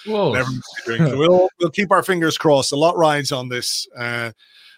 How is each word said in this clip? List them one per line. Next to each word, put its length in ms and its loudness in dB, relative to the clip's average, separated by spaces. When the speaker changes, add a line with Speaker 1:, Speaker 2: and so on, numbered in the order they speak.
Speaker 1:
Whoa. 240 -2
Speaker 2:
And 80 0
everyone 240 -4
will 100 -4
be 0 -
doing. 140 2
So 60 -4
we'll, 320 4
we'll 120 0
keep 200 -2
our 120 4
fingers 340 0
crossed. 340 2
A 40 -4
lot 220 2
rides 340 2
on 180 -6
this, 460 -6
uh, 360 -6